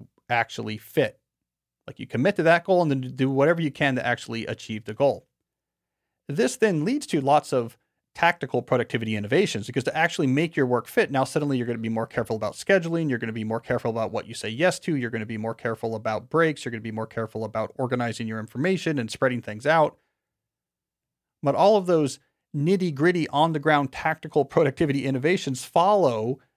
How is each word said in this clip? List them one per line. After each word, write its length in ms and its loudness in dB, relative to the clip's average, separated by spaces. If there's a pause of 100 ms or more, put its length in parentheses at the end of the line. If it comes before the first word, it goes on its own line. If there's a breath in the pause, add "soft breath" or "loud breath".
(280)
actually 500 -4
fit." 420 -2 (680)
Like, 140 -18
you 80 -12
commit 280 0
to 60 -2
that 220 4
goal 180 2
and 80 0
then 240 -4
do 160 0
whatever 320 2
you 80 -2
can 240 0
to 100 -4
actually 420 -6
achieve 380 -10
the 100 -12
goal. 340 0 (1000)
This 280 0
then 280 2
leads 220 -2
to 140 0
lots 320 2
of 260 -2 (380)
tactical 460 0
productivity 540 0
innovations, 500 0
because 180 -2
to 120 -2
actually 300 0
make 280 0
your 120 2
work 200 0
fit, 240 0
now 140 0
suddenly 320 -2
you're 100 -2
gonna 120 -4
be 100 -4
more 180 -2
careful 300 -4
about 180 -6
scheduling, 540 0
you're 100 0
gonna 140 -6
be 120 -6
more 160 -4
careful 300 -2
about 220 -4
what 140 -6
you 80 -14
say 140 -8
yes 320 0
to, 140 -2
you're 160 -2
gonna 160 -6
be 120 -8
more 160 -4
careful 420 -4
about 340 -6
breaks, 340 0
you're 60 -6
gonna 100 -8
be 120 -8
more 160 -6
careful 360 -6
about 320 -6
organizing 500 -2
your 120 -6
information 600 -2
and 120 -4
spreading 320 0
things 240 -8
out. 320 4 (1400)
But 140 2
all 200 6
of 100 0
those 320 2 (380)
nitty-gritty, 760 2
on-the-ground, 600 2
tactical 540 -2
productivity 600 2
innovations 580 -2
follow 760 2 (180 soft breath)